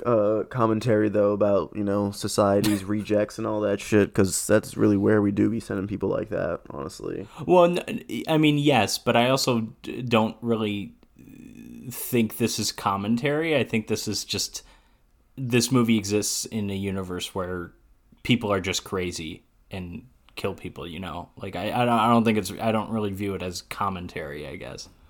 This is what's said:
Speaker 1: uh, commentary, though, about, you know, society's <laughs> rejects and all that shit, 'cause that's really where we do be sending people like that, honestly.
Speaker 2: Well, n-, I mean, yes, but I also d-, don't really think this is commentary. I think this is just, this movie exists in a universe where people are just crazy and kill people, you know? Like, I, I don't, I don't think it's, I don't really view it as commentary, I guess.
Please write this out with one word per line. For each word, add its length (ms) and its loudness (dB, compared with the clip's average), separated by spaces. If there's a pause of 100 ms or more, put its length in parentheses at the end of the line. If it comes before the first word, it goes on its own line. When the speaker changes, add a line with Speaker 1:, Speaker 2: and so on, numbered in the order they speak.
Speaker 1:
uh, 460 2
commentary, 580 2
though, 220 2
about, 440 2
you 80 -4
know, 280 0
society's 720 2
<laughs> 0 -
rejects 560 0
and 80 -4
all 140 -2
that 200 0
shit, 320 4
'cause 320 2
that's 320 2
really 200 6
where 220 4
we 120 2
do 180 4
be 100 -2
sending 280 -6
people 220 -4
like 200 -2
that, 400 -4
honestly. 580 -10 (200)
Speaker 2:
Well, 180 8
n-, 380 -2 (240)
I 100 2
mean, 220 4
yes, 400 2
but 180 2
I 120 4
also 320 2 (200)
d-, 220 -8
don't 380 2
really 520 -2 (960)
think 480 0
this 220 0
is 120 -2
commentary. 840 0
I 60 2
think 240 -2
this 200 -2
is 160 -4
just, 380 -6 (760)
this 340 0
movie 260 6
exists 480 -2
in 240 -4
a 60 -6
universe 580 -6
where 380 -6 (500)
people 300 2
are 80 2
just 240 -4
crazy 600 -6 (280)
and 340 -12 (300)
kill 180 -4
people, 320 -12
you 140 -12
know? 380 -10
Like, 180 -10
I, 160 -4
I 140 2
don't, 140 4
I 100 4
don't 140 6
think 140 4
it's, 140 -2 (100)
I 100 0
don't 200 -2
really 200 -2
view 220 -4
it 80 -6
as 220 -8
commentary, 840 -6
I 120 -12
guess. 320 -14 (200)